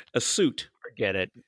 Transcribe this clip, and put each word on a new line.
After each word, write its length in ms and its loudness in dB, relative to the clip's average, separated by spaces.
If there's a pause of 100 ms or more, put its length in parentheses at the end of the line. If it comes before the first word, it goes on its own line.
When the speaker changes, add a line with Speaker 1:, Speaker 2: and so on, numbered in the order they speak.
(140)
Speaker 1:
A 60 4
suit. 500 0 (100)
Speaker 2:
Forget 360 -2
it. 140 -2 (180)